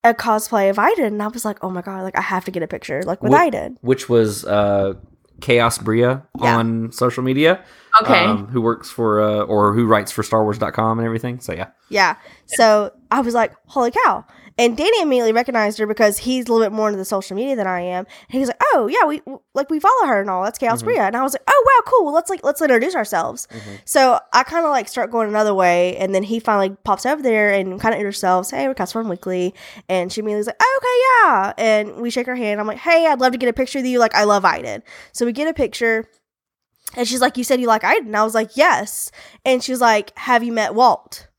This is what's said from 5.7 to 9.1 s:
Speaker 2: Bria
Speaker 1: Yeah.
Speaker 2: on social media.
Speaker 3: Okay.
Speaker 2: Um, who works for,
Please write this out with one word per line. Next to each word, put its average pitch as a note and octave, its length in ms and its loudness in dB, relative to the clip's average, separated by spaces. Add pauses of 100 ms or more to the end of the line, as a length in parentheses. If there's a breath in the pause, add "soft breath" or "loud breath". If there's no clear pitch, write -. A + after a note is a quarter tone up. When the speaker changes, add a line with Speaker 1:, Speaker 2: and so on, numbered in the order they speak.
Speaker 2:
Bria A#2+ 440 0 (180)
Speaker 1:
Yeah. B2 160 2
Speaker 2:
on A2+ 360 -2
social B2+ 300 -2
media. D3 420 2 (380 loud breath)
Speaker 3:
Okay. F#3+ 220 4
Speaker 2:
Um, G#2 240 0
who B2 120 -2
works A2+ 300 -2
for, G#2+ 300 0